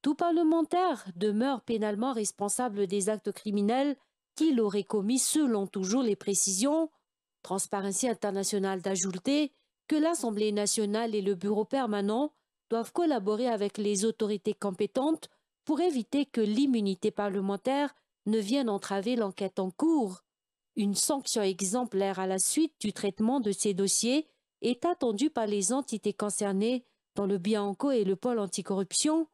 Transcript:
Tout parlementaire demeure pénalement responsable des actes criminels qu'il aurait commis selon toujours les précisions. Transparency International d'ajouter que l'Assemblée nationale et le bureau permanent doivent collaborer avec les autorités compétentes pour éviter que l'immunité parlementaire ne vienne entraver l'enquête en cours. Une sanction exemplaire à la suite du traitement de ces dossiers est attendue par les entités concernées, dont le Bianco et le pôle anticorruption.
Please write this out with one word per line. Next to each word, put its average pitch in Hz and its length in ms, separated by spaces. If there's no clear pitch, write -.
Tout 285 140
parlementaire 330 880
demeure 214 460
pénalement 220 540
responsable 202 720
des 196 240
actes 208 220
criminels 226 640
qu'il 302 260
aurait 208 240
commis 214 340
selon 240 480
toujours 196 360
les 208 140
précisions. 247 760
Transparency 196 680
International 196 720
d'ajouter 196 720
que 311 80
l'Assemblée 240 540
nationale 208 640
et 208 80
le 196 140
bureau 202 280
permanent 220 680
doivent 226 220
collaborer 240 540
avec 202 320
les 208 260
autorités 214 480
compétentes 214 760
pour 285 160
éviter 285 460
que - 140
l'immunité 214 720
parlementaire 202 840
ne 214 120
vienne 233 300
entraver 202 460
l'enquête 202 460
en 185 100
cours. 269 540
Une 202 220
sanction - 460
exemplaire 196 760
à 190 80
la 190 140
suite 311 400
du 208 120
traitement 220 460
de 208 140
ces 202 220
dossiers 226 520
est 247 240
attendue 285 460
par 226 160
les 202 260
entités 226 400
concernées, 208 720
dont 202 120
le 196 120
Bianco 208 540
et 233 100
le 190 140
pôle 240 240
anticorruption. 202 920